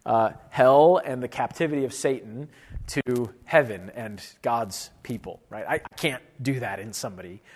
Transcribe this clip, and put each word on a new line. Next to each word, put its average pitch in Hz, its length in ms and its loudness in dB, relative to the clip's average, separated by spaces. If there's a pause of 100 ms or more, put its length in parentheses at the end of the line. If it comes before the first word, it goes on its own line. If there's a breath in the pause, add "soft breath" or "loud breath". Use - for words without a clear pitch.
uh, 113 260 2 (180)
hell 147 560 8
and 127 160 -6
the 123 60 -4
captivity 139 580 -2
of 117 80 -4
Satan 131 560 -4 (380 loud breath)
to 123 420 -2 (140)
heaven 104 520 2
and 107 260 -12 (200)
God's 117 480 -4 (140)
people, 95 360 -10 (100)
right? 104 180 -10
I, 151 80 -2
I - 200 -8
can't 135 280 -4 (180)
do 131 180 -2
that 98 200 -6
in 104 140 -12
somebody. 92 500 -12 (120 loud breath)